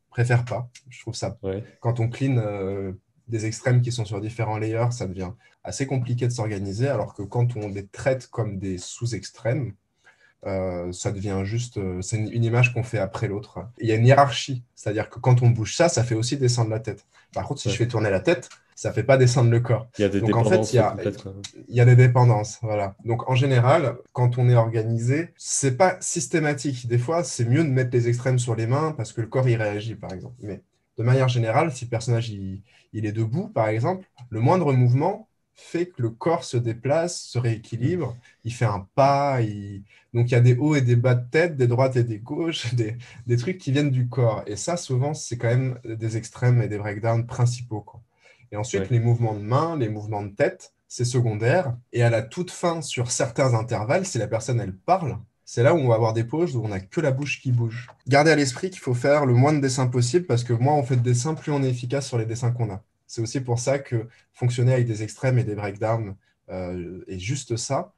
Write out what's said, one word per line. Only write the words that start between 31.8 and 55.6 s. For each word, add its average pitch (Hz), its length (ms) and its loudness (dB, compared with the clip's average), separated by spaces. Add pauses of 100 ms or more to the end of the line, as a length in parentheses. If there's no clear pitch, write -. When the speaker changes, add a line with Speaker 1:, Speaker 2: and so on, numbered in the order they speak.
Speaker 1:
le - 40 -10
personnage, 113 400 -2
il, 98 320 -10 (320)
il 110 140 -6
est 104 40 -4
debout, 113 360 -4
par - 200 -2
exemple, 160 400 -2 (220)
le 107 120 -6
moindre 156 320 2
mouvement 131 540 2 (320)
fait 175 280 -4
que - 160 -8
le 110 80 -2
corps 165 320 -2
se - 140 -6
déplace, 139 640 -2
se - 200 -8
rééquilibre, 123 720 -2
Speaker 2:
Mm. - 40 -16 (260)
Speaker 1:
il 117 100 -6
fait 120 120 -2
un 101 280 -2
pas, 139 480 2
il, 101 420 -6 (300)
donc 120 160 2
il 127 40 -2
y - 20 6
a 120 40 6
des 123 160 8
hauts 147 200 2
et 139 60 2
des 120 140 4
bas 120 200 4
de 120 160 -2
tête, 160 260 2
des 127 80 2
droites 127 300 2
et 120 80 4
des 110 160 -6
gauches, 151 560 -6
<laughs> - 0 -
des, 113 200 -2 (300)
des 120 120 2
trucs 185 200 -2
qui - 140 -6
viennent 143 180 2
du 127 180 0
corps. 117 380 0
Et 104 100 -6
ça, 175 220 -4
souvent, 143 380 -2
c'est 120 220 -10
quand 120 100 -2
même 127 360 0
des 113 320 -6
extrêmes 123 460 2
et 101 60 0
des 104 100 -4
breakdowns 107 480 -2
principaux, 120 560 -2
quoi. - 200 -20 (500)
Et 104 40 -10
ensuite, 190 280 -4
Speaker 2:
Ouais. - 80 -8
Speaker 1:
les 117 80 4
mouvements 117 340 2
de 104 80 -8
main, 147 360 0
les 110 120 -2
mouvements 104 340 -6
de 101 100 -8
tête, - 400 -4 (140)
c'est - 180 -6
secondaire. 120 720 0 (160)
Et 120 120 0
à 117 60 4
la 113 120 2
toute 180 300 -8
fin, 165 300 -4
sur 123 300 -6
certains 131 440 0
intervalles, 123 500 0
si 123 140 -6
la 104 80 -2
personne, 113 340 -2
elle 95 140 -6
parle, 165 420 0 (260)
c'est - 200 0